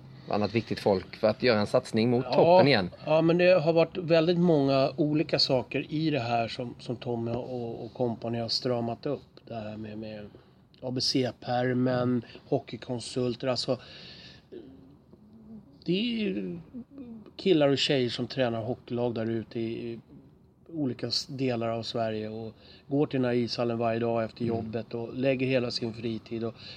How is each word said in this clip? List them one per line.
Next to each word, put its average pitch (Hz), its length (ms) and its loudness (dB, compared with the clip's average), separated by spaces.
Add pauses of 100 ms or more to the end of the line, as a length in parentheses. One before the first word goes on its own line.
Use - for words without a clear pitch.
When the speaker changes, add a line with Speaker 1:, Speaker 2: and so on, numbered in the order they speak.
(300)
Speaker 1:
annat 104 240 0
viktigt 107 260 -2
folk 95 360 0
för - 120 2
att - 140 0
göra 117 180 6
en 104 60 0
satsning 120 440 2
mot 123 200 2
Speaker 2:
Ja, 127 40 -2
Speaker 1:
toppen 170 340 8
igen. 98 220 4 (160)
Speaker 2:
ja, 156 160 4
men 165 160 4
det 180 220 6
har 160 120 4
varit 160 260 2
väldigt 165 400 4
många 139 580 4
olika 156 420 0
saker 131 500 0
i 156 220 -2
det 147 100 0
här 117 280 0
som, 123 320 -8
som 123 160 -6
Tommy 117 340 -4
och, 120 540 -6
och 110 100 -14
kompani 117 440 -2
har 117 100 -4
stramat 120 580 -2
upp. 143 160 -4 (260)
Det 117 60 -12
här 107 220 -10
med, 107 220 -12
med 107 280 -12 (560)
A 127 80 -6
B 127 100 -4
C-pärmen, 123 1200 0 (260)
hockeykonsulter, 123 1000 -4
alltså, 123 300 0 (2000)
det 170 80 0
är 226 260 -2
ju 190 400 -4 (800)
killar 156 320 4
och 139 100 4
tjejer 131 320 2
som 123 160 -4
tränar 117 360 0
hockeylag 120 520 -4
där 113 160 -2
ute 113 300 -4
i, 117 320 -6
i 113 80 -12 (720)
olika 127 340 -4
s-, - 200 -4
delar 127 420 -2
av 113 140 -2
Sverige 110 460 -4
och 110 240 -10 (340)
går 143 200 2
till 135 160 0
den - 80 2
här 120 60 2
ishallen 117 420 0
varje 113 200 0
dag 117 260 0
efter 110 200 -8
Speaker 1:
Mm. 117 120 0
Speaker 2:
jobbet 113 380 -6
och 117 200 -8
lägger 131 320 0
hela 127 240 0
sin 113 240 -6
fritid, 113 500 -6
och 117 100 -6 (220)